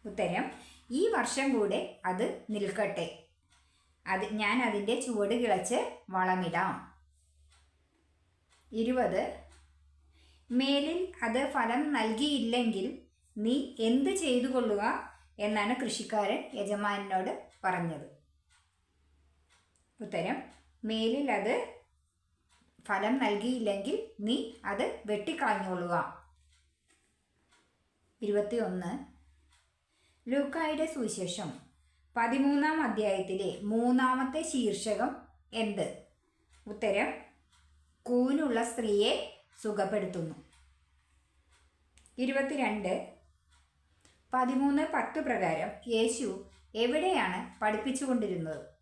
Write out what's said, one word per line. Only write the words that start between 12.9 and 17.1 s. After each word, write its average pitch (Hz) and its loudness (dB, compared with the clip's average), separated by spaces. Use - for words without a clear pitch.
നീ 233 0
എന്ത് 254 4
ചെയ്തു 262 2
കൊള്ളുക 226 0
എന്നാണ് 214 0
കൃഷിക്കാരൻ 214 -2
യജമാനനോട് 202 -2